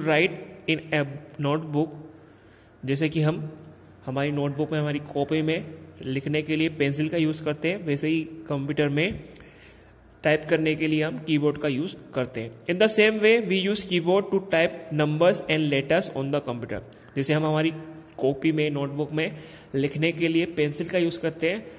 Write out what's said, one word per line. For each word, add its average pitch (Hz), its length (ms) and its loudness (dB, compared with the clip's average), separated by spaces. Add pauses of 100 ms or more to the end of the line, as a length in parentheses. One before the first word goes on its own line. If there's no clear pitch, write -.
write 160 280 4 (340)
in 156 120 0 (120)
a 147 120 2 (400)
notebook, 151 440 0 (960)
जैसे 143 240 0
कि 156 120 0
हम 156 180 2 (680)
हमारी 139 260 -2
notebook 143 400 -2
में, 156 80 0
हमारी 147 200 0
copy 147 420 -2
में 156 320 -2 (280)
लिखने 143 400 -2
के 156 140 -2
लिए 160 140 2
pencil 151 400 0
का 170 80 -2
यूज़ 156 260 0
करते 151 280 -2
हैं, 190 140 -4
वैसे 143 220 0
ही 160 140 2 (280)
computer 143 400 0
में 160 300 0 (1040)
type 156 260 2
करने 156 260 2
के 156 120 0
लिए 156 160 2
हम 160 140 -2 (100)
keyboard 147 300 2
का 151 100 -2
यूज़ 147 280 -2 (200)
करते 120 260 -2
हैं। 117 100 -8 (140)
In 180 160 0
the 220 160 6
same 214 260 6
way, 220 100 8 (140)
we 190 120 2 (100)
use 214 160 0
keyboard 180 460 2
to 196 100 2 (100)
type 165 420 2
numbers 156 560 4
and 156 240 2
letters 151 420 2
on 135 200 -4
the 143 140 0
computer। 113 320 -6 (340)
जैसे 139 180 0
हम 156 120 2
हमारी 156 280 2 (440)
copy 143 340 2
में, 151 180 0
notebook 143 420 -4
में 156 200 -2 (440)
लिखने 147 360 0
के 160 160 0
लिए 165 180 2
pencil 156 440 -2
का 185 80 0
यूज़ 170 220 0
करते 160 320 -2
हैं, 220 140 -6 (140)